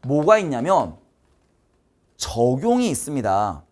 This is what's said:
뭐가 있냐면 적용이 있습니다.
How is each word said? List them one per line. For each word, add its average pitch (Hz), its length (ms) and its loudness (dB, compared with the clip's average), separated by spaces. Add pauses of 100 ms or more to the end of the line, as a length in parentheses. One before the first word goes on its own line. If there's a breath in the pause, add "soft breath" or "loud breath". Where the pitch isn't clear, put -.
뭐가 151 380 4
있냐면 139 580 -2 (1200)
적용이 170 720 0
있습니다. 104 840 -2